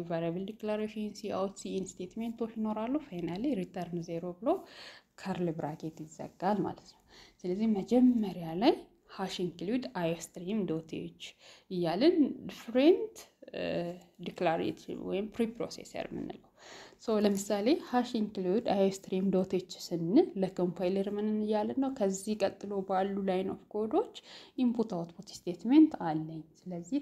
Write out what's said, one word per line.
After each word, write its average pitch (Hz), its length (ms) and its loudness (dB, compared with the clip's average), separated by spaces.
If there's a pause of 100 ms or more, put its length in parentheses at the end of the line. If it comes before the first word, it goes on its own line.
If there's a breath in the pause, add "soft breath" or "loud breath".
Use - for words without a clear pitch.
ቫሪያብል 170 420 -2
ዲክላሬሽን፣ 214 640 -4
ሲ 196 220 -8
አውት፣ 196 240 -2
ሲ 190 140 -10
ኢን 190 160 -4
ስቴትመንቶች 226 680 -8
ይኖራሉ። 220 480 -2
ፋይናሊ 180 540 -4
ሪተርን 175 480 -6
ዜሮ 170 300 -6
ብሎ 233 160 -4 (680 loud breath)
ከርል 175 340 -4
ብራኬት 156 480 -8
ይዘጋል 170 640 -4
ማለት - 280 -6
ነው። - 120 -20 (360 loud breath)
ስለዚህ 202 340 0
መጀመሪያ 202 840 4
ላይ 240 200 4 (360)
hash 190 260 -6
include 196 480 -2 (100)
i 170 220 0
stream 185 460 -6
dot 160 280 -4
h 170 340 -10 (460 loud breath)
እያልን 185 440 4 (280)
ዲፍሬንት፣ 330 720 4 (1040)
ዲክላሬቲቭ 175 800 -2
ወይም 185 280 -4
ፕሪፕሮሴሰር - 760 -4
የምንለው። - 440 -10 (500 loud breath)
ሶ 220 200 -2
ለምሳሌ 202 480 2 (160)
hash 247 300 0
include 202 580 0
i 196 180 6
stream 190 380 -2
dot 185 280 2
h - 220 -4
ስንል 175 580 4
ለኮምፓይለር 190 760 0
ምን 208 160 -2 (100)
እያልን 214 420 0
ነው? 269 140 2
ከዚህ 202 440 0
ቀጥሎ 202 340 -2 (100)
ባሉ 196 420 0
line 190 260 2
of - 200 -6
ኮዶች 220 460 0 (420 loud breath)
ኢንፑት 240 340 2
አውትፑት 170 400 -8
ስቴትመንት 269 680 6
አለኝ፣ 160 400 -4 (140)
ስለዚህ 175 460 -6